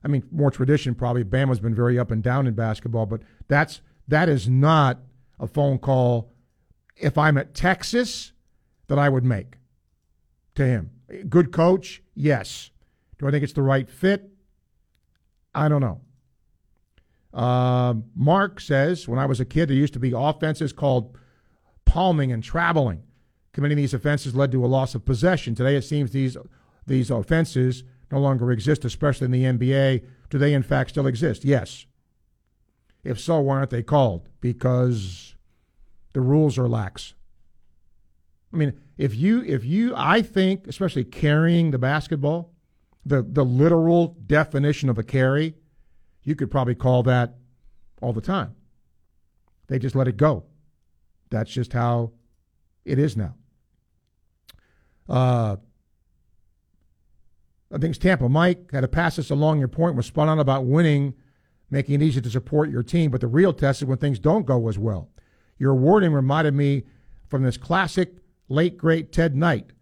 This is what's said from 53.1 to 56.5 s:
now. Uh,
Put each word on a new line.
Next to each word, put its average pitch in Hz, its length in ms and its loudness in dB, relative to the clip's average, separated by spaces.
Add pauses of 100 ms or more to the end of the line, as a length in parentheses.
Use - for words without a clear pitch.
now. 101 200 -6 (1700)
Uh, 123 500 0 (2250)